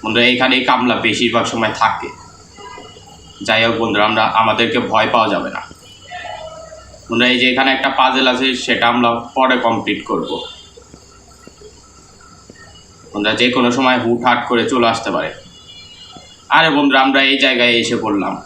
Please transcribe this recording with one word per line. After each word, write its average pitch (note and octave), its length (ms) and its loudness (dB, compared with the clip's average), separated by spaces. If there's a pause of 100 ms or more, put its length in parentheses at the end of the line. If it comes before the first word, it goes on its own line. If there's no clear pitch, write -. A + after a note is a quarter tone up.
বন্ধুরা, A2+ 220 2
এইখানেই B2+ 380 2
কামলা A#2+ 320 2
বেশিরভাগ A2+ 500 0
সময় A2 340 -2
থাকে। - 280 -2 (1400)
যাই A2+ 220 0
হোক A#2 100 0
বন্ধুরা, G#2+ 300 0
আমরা, A2 180 2
আমাদেরকে A2+ 560 0
ভয় A2 320 0
পাওয়া A2 160 2
যাবে F#2+ 220 -2
না - 120 -10 (1500)
বন্ধুরা। B2 180 2
এই B2+ 120 2
যে B2+ 120 4
এখানে C3+ 200 2
একটা B2+ 180 -2
পাজেল C3 380 2
আছে, B2+ 280 0
সেটা A#2 320 -2
আমরা A#2+ 260 2
পরে B2+ 440 0
কমপ্লিট A2 480 -2
করব - 360 -6 (2750)
বন্ধুরা, G#2+ 220 -2
যে B2 160 0
কোনো B2 200 2
সময় B2+ 280 2
হুটহাট A#2+ 480 0
করে A#2 220 0
চলে A#2+ 180 2
আসতে G#2+ 240 -2
পারে। D#2 220 -4 (1160)
আরে D#3+ 200 4
বন্ধুরা, C#3 320 4
আমরা C3+ 220 4
এই C3+ 140 2
জায়গায় B2 320 2
এসে A#2 260 0
পড়লাম। G2 500 -2